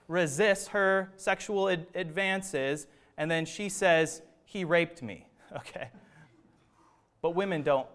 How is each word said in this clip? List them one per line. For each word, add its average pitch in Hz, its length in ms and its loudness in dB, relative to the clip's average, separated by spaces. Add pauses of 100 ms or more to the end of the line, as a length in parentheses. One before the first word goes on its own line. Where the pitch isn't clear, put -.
resists 180 600 2
her 190 460 2
sexual 196 540 0
ad-, 175 160 0 (100)
advances, 175 920 -2 (300)
and 151 120 -2
then 165 160 0
she 202 240 -6
says, 165 520 4 (240)
"He 196 200 -8
raped 170 380 0
me." 104 280 -12
<laughs> - 240 -20
Okay? - 340 -12 (1300)
But 170 140 -2
women 185 260 0
don't 135 340 2